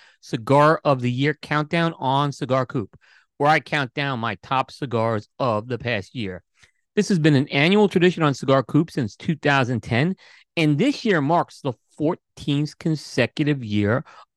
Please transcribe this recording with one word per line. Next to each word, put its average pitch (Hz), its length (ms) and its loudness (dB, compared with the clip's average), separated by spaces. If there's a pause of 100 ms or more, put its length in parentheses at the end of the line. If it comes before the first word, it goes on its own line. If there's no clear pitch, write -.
(220)
Cigar 143 640 2
of 135 160 2
the 123 100 -2
Year 139 220 0
Countdown 156 680 -2
on 139 320 0
Cigar 131 340 -2
Coop, - 320 -8 (400)
where 143 120 2
I 156 100 4
count 143 340 -6
down 139 280 -4
my 113 200 -4
top 131 300 -4
cigars 113 560 -4 (100)
of 117 300 -2
the 123 100 -6
past 117 380 -6
year. 95 260 -8 (540)
This 208 140 0
has 190 100 2
been 151 160 6
an 135 140 2
annual 185 400 2
tradition 170 340 0
on 143 100 2
Cigar 135 300 0
Coop 156 280 0
since - 260 -6
two - 180 -4
thousand 131 480 0
ten, 151 320 0 (400)
and 151 220 2
this 262 260 0
year 196 160 2
marks 151 400 -2
the 131 140 -6 (240)
fourteenth 151 800 -4
consecutive 147 840 -2
year 104 440 0 (320)